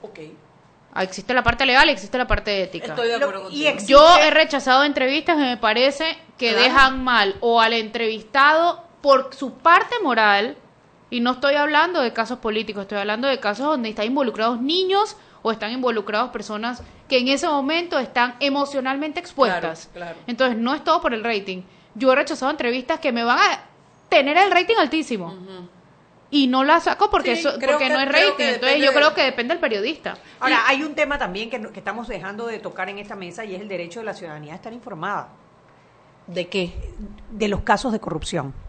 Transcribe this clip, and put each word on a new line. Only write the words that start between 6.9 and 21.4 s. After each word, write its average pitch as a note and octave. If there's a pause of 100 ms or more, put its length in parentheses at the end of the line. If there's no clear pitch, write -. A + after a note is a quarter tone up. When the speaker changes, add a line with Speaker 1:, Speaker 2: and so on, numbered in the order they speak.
Speaker 2:
mal A3
o A#3
al A3+
entrevistado A#3+ (180)
por C4
su C4
parte F#4
moral, A3 (540)
y A#3+
no A#3+
estoy C#4
hablando D4+
de A#3
casos A#3
políticos, G#3+
estoy G3+
hablando G#3+
de C4
casos G#3+
donde B3+
están G#3+
involucrados A#3+
niños F#4 (260)
o A3
están G#3+
involucrados A#3
personas A3+ (260)
que C4
en B3
ese C#4
momento D#4
están B3
emocionalmente C#4
expuestas. F3+
Speaker 1:
Claro, E3+
claro. -
Speaker 2:
Entonces, B3
no A#3
es D4+
todo E4+
por D4+
el A3
rating. G3 (340)